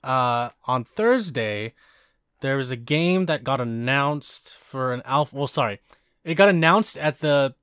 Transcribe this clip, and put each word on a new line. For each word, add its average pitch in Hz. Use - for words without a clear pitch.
uh, 123
on 127
Thursday, 127
there 135
was 131
a 127
game 170
that 156
got 135
announced 135
for 127
an 123
alpha, 139
well, 139
sorry. 110
It 160
got 196
announced 175
at 151
the 143